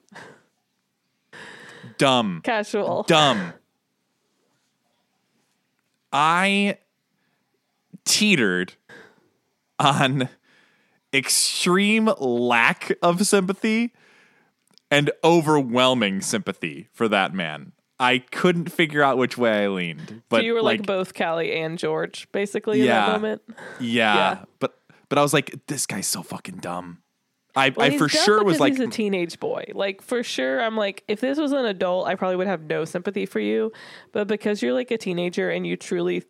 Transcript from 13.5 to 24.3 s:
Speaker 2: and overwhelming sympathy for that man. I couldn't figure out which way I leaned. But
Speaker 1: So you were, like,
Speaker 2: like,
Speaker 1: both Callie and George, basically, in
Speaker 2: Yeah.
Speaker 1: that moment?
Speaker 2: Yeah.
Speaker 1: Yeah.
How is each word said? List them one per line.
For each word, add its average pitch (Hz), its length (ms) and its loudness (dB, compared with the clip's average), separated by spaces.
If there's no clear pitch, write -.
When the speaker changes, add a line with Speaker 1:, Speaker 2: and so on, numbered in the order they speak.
Speaker 2:
and 143 220 2
overwhelming 131 1000 4
sympathy 90 680 -6
for 117 160 -2
that 95 260 2
man. 76 380 -8
I 127 180 2
couldn't 170 540 -2
figure 147 320 0
out 135 160 2
which 123 180 -2
way 110 280 2
I - 20 0
leaned. 98 600 -8
But - 120 0
Speaker 1:
So 226 40 2
you 233 120 -2
were, 226 80 -2
like, 226 160 0
Speaker 2:
like, 202 80 -10
Speaker 1:
both 190 260 -4
Callie 165 400 -4
and 160 240 -6
George, 160 540 -6
basically, 202 500 -2
in 254 60 4
Speaker 2:
Yeah. 214 180 2
Speaker 1:
that 190 80 2
moment? 214 280 -4
Speaker 2:
Yeah. 117 360 2
Speaker 1:
Yeah. 95 280 0